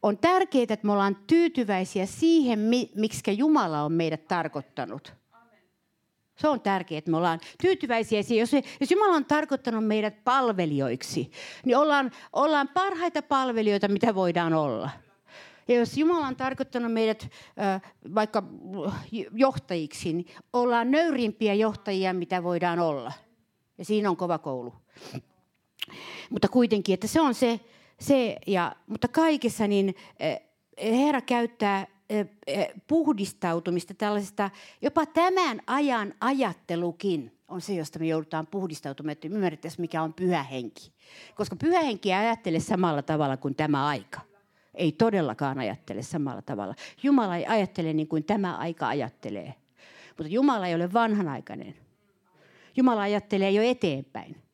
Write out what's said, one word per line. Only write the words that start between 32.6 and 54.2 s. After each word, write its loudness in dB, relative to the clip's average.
puhdistautumista 0
tällaisesta -4
jopa 0
tämän 2
ajan 0
ajattelukin -2
on -10
se, -6
josta -6
me -2
joudutaan -2
puhdistautumaan, -8
että -10
ymmärrettäisiin, -4
mikä -2
on -4
Pyhä 0
Henki. -10
Koska -6
Pyhä 2
Henki 0
ei 2
ajattele 0
samalla 0
tavalla 0
kuin -4
tämä 2
aika. -6
Ei 0
todellakaan 0
ajattele -6
samalla -6
tavalla. -8
Jumala 4
ei -4
ajattele 0
niin 0
kuin -2
tämä -2
aika -4
ajattelee. -6
Mutta -10
Jumala 2
ei 0
ole -2
vanhanaikainen. -2
Jumala 4
ajattelee 0
jo 4
eteenpäin. -4